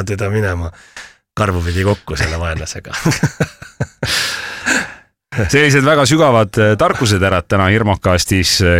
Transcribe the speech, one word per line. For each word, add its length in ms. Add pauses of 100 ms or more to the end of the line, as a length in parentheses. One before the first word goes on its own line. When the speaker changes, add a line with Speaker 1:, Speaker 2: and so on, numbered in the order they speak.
Speaker 1:
teda 260
minema 400 (640)
karvupidi 520
kokku 320
selle 240
vaenlasega. 540
<laughs> 80 (2500)
Speaker 2:
Sellised 480
väga 160
sügavad, 540
äh, 180
tarkuseterad 720
täna 240
Hirmokastis. 840 (220)